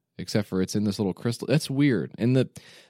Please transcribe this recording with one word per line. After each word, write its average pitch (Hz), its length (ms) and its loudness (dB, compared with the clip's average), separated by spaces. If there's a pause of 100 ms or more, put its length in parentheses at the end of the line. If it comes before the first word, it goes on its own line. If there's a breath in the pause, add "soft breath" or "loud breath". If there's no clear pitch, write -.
(200)
except 101 300 -2
for 95 120 0
it's 95 140 -2
in 104 80 0
this 104 160 -2
little 95 140 0
crystal." - 340 -6
That's 147 220 2
weird. 135 500 2
And 123 160 2
the, 131 140 2 (400 loud breath)